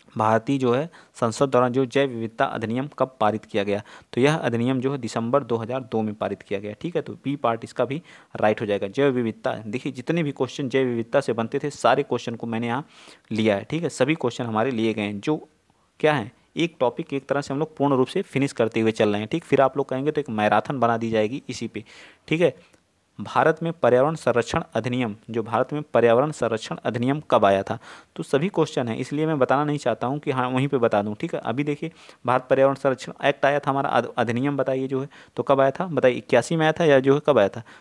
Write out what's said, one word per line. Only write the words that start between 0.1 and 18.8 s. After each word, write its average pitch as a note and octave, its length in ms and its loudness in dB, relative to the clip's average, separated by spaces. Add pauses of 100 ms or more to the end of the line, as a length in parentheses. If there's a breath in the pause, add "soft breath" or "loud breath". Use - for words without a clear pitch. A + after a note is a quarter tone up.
जो B2+ 140 2
है C#3+ 160 -2 (280 loud breath)
संसद B2+ 340 0
द्वारा B2+ 180 4
जो C3 180 0
जैव C#3 220 2
विविधता A2+ 380 -4
अधिनियम A#2+ 420 -4 (100)
कब C3+ 220 -2
पारित G#2+ 240 0
किया G2+ 200 -2
गया, G2+ 180 -2 (300 loud breath)
तो A#2+ 80 0
यह D3 160 4
अधिनियम B2 440 -2
जो C3 120 -2
है C#3+ 60 -6
दिसंबर A#2+ 460 -6
दो A#2 120 -4
हज़ार A#2 260 -6
दो A#2 200 -4
में G#2+ 120 -4
पारित G2+ 280 -6
किया G2 180 -6
गया, G#2 140 -12
ठीक E3+ 220 -8
है। D3 60 -4
तो - 120 -10
बी C3+ 220 -6
पार्ट A#2 280 -2
इसका A#2+ 200 -4
भी C3+ 160 -6 (340 loud breath)
राइट G#2+ 260 2
हो A#2 60 -4
जाएगा। G2+ 220 -2
जैव C3+ 240 2
विविधता, A#2+ 440 -2
देखिए A#2 360 -8
जितने E3 300 -4
भी C#3+ 100 -4
क्वेश्चन C3+ 360 -4
जैव C3 180 0
विविधता A#2+ 340 0
से B2+ 120 -2
बनते A2+ 260 -4
थे, C#3+ 140 -6
सारे C3 320 2
क्वेश्चन A#2+ 300 -4
को A#2 120 -10
मैंने A#2 200 -4
यहाँ D3 200 -4 (460 loud breath)
लिया G#2+ 240 2
है, G#2 80 -6
ठीक D#3+ 180 -6
है। D#3 80 -2
सभी C#3 260 0
क्वेश्चन B2 280 -4
हमारे A2+ 260 0
लिए A2 240 0
गए G#2+ 80 -4
हैं, G2+ 180 -6
जो D3+ 160 -2 (640)
क्या D3+ 120 2
है, B2 180 -4 (260 soft breath)
एक E3 240 -2
टॉपिक B2 320 -2
एक C#3 140 -6
तरह C#3 140 -2
से C#3+ 120 -6
हम C3+ 80 -4
लोग D#3 160 -6
पूर्ण C#3 180 2
रूप B2+ 140 4
से F#3+ 160 -4
फिनिश C3+ 300 -2
करते A2+ 260 0